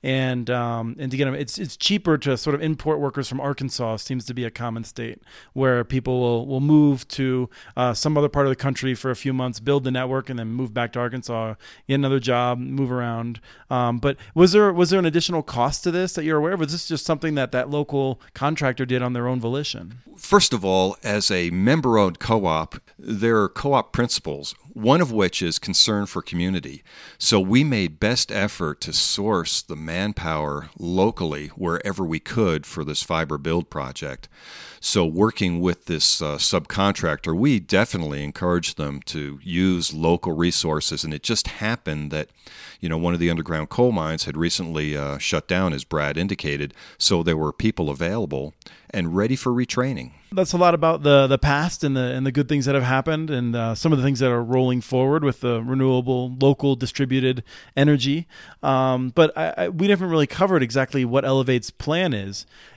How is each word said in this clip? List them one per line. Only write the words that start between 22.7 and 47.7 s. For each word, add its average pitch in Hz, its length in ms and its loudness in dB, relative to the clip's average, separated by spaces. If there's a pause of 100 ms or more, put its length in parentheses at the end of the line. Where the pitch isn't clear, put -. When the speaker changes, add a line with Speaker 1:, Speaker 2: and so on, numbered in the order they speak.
Speaker 2:
there 110 440 2
are 95 80 2
co-op 139 420 0
principles, 73 640 -4 (160)
one 123 300 4
of 139 100 0
which 101 300 2
is 85 180 -2
concern 104 460 0
for 87 160 -8
community. 85 600 -4 (360)
So 107 240 4
we 110 220 4 (100)
made 87 260 -2
best 113 320 0
effort 95 500 -2
to 78 120 -8
source 101 720 0
the 85 120 -10
manpower 80 1000 -4
locally 87 800 0
wherever 92 480 -4
we 80 160 -2
could 87 460 0
for - 180 -8
this 73 180 -4
fiber 78 380 -4
build 80 320 -2
project. 67 580 -10 (500)
So 92 260 2
working 87 540 2
with 87 260 0
this, 78 360 0
uh, 73 160 -4
subcontractor, 87 960 0
we 120 240 4
definitely 82 640 0
encouraged 87 540 -2
them 71 280 -6
to 71 360 -8
use 87 520 0
local 82 420 0
resources. 78 680 0
And 76 100 -4
it 73 100 -10
just - 240 -2
happened 76 640 -6
that, 76 160 -4 (540)
you 87 80 -4
know, 80 80 -2
one 87 180 0
of 85 60 -2
the 85 100 2
underground 80 380 -4
coal 123 240 2
mines 80 320 -2
had 71 120 -8
recently, 82 580 -2
uh, 71 220 -6
shut - 300 -4
down, 90 260 0
as 67 120 -8
Brad 73 320 -2
indicated. 76 560 -4 (240)
So 85 260 2
there 80 140 2
were 78 160 -2
people 92 360 -2